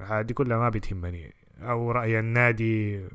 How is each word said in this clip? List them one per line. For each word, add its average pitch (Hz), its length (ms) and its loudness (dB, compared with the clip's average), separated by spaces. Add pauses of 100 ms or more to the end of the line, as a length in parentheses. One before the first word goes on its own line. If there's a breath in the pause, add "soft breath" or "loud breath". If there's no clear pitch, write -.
هذه 110 260 -2
كلها 120 260 2
ما 120 100 2
بتهمني. 87 640 -4 (260)
أو 117 300 -2
رأي 113 300 2
النادي، 113 800 2 (140)